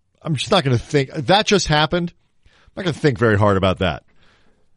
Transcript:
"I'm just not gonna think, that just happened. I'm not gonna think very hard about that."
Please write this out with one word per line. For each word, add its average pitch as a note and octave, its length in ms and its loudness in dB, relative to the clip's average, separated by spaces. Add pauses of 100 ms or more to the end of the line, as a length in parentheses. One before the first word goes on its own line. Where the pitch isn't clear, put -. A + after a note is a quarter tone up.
(220)
"I'm D#3+ 140 -4
just - 140 -6
not F#3 140 2
gonna B2+ 140 0
think, C3+ 340 -2
that D#3+ 340 0
just F#3+ 200 0
happened. D#3+ 460 0 (340)
I'm - 40 -20 (260)
not G#3 80 -12
gonna E3+ 80 -2
think C#3 260 0
very A2 180 4
hard G2+ 200 2
about F#2 220 0
that." D#2 260 -4 (720)